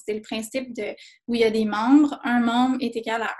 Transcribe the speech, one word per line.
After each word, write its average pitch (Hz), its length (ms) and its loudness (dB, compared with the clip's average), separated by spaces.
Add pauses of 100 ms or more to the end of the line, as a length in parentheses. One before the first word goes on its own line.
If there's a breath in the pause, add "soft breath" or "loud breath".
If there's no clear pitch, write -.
c'est 214 120 -6
le 214 80 -8
principe 233 520 -8
de, 208 220 -8 (320 loud breath)
où 233 80 -2
il 233 60 2
y - 20 6
a 220 80 4
des 220 140 0
membres, 254 580 4
un 240 160 0
membre 240 400 2
est 247 160 -4
égal 226 260 -4
à 208 180 -4